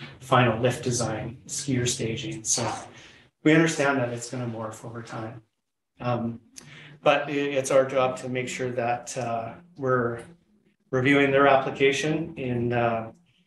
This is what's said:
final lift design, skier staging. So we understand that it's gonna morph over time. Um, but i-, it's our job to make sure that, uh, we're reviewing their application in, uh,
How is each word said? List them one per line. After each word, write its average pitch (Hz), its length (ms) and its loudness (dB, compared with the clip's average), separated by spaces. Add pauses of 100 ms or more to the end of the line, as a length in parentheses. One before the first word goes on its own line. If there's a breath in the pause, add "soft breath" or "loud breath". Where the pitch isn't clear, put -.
(180 loud breath)
final 120 420 2
lift 123 220 0
design, 113 640 -4
skier 123 420 -4
staging. 110 540 -6
So - 260 -2 (760 loud breath)
we 156 100 6
understand 143 460 2
that 120 80 -2
it's 120 200 -8
gonna 123 200 -6
morph 110 360 -10
over 117 180 -12
time. 113 380 -12 (600)
Um, 117 400 -4 (640 loud breath)
but 143 260 2
i-, 151 40 -8
it's 143 380 -2
our 135 160 6
job 127 320 0
to 131 100 -10
make 123 200 -4
sure 127 240 -6
that, 120 440 -4
uh, 117 380 -6 (220)
we're 123 440 0 (680)
reviewing 139 400 4
their 139 160 6
application 139 920 4
in, 123 360 -2
uh, 117 380 0 (360)